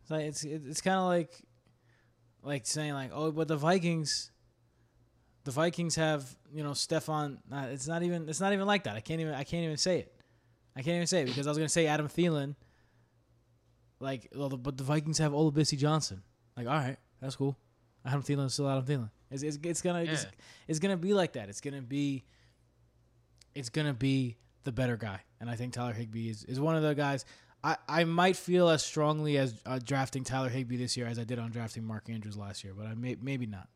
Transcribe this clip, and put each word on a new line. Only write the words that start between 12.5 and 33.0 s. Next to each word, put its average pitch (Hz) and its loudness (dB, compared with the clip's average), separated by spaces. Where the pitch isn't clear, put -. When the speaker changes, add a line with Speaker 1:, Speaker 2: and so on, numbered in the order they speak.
Speaker 1:
Like, 131 -6
well, 139 -2
the, 135 -4
but 127 -4
the 135 -6
Vikings 151 2
have 151 4
Olabisi 147 4
Johnson. 143 2
Like, 120 -4
all 131 2
right, 135 0
that's 135 -6
cool. 139 -2
Adam 135 0
Thielen 139 0
is 120 -2
still 143 0
Adam 135 2
Thielen. 127 0
It's, 135 -6
it's, 147 -4
it's 165 -2
gonna, 175 2
it's, 156 0
Speaker 2:
Yeah. 95 -10
Speaker 1:
it's 156 0
gonna 196 2
be 185 2
like 185 4
that. 107 -6
It's 101 -10
gonna 139 -6
be, 139 -2
it's 131 -8
gonna 151 0
be 131 2
the 139 -4
better 120 0
guy. 101 -6
And 117 -8
I 120 -4
think 120 -6
Tyler 120 -4
Higbee 113 -6
is, 104 -8
is 131 -4
one 160 2
of 156 2
the 151 4
guys. 139 0
I, 151 2
I 165 2
might 175 4
feel 175 6
as 156 6
strongly 151 2
as, 131 2
uh, 131 -2
drafting 131 -2
Tyler 131 0
Higbee 123 -2
this 123 -2
year 120 -2
as 117 -4
I 117 -4
did 120 -4
on 113 -4
drafting 113 -6
Mark 110 -6
Andrews 107 -6
last 101 -10
year, 95 -12
but 107 -10
I 110 -6
may, 120 -4